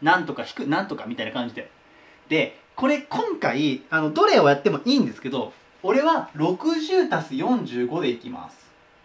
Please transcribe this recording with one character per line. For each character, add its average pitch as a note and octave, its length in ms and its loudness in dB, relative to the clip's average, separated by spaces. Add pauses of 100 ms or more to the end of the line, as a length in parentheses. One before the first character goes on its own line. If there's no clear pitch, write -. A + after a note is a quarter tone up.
な E3 160 4
ん F3+ 80 -4
と D3+ 80 -6
か - 120 -8
引 - 200 -10
く - 20 -4
な B2+ 140 2
ん G3 60 -8
と - 80 -8
か - 100 -12
み A#2 100 -10
た A#2 60 -8
い A2 60 -6
な A2 40 -8
感 A#2+ 160 -6
じ A#2 60 -10
で。 - 160 -14 (580)
で、 - 320 0 (160)
こ B3+ 120 0
れ C#4+ 160 2
今 A4 360 -4
回、 C3+ 520 0
あ D#3+ 100 0
の、 D3+ 100 0
ど F#4+ 140 4
れ G4+ 140 6
を D3 100 8
や C#3 60 6
っ - 80 -2
て G3 80 2
も C#3+ 140 -2
い B3+ 100 2
い - 20 4
ん G#3 80 4
で A2 80 -4
す - 80 -20
け C3 80 -8
ど、 B2+ 240 -4 (300)
俺 A3+ 180 2
は D#4 320 0
六 D4+ 460 0
十 F4+ 280 2
足 - 200 -4
す C3 80 -8
四 G3+ 320 0
十 B2 180 -4
五 D3+ 160 -4
で C3+ 80 0
い A#2+ 80 -2
き B2 140 -14
ま - 180 -14
す。 - 220 -20 (340)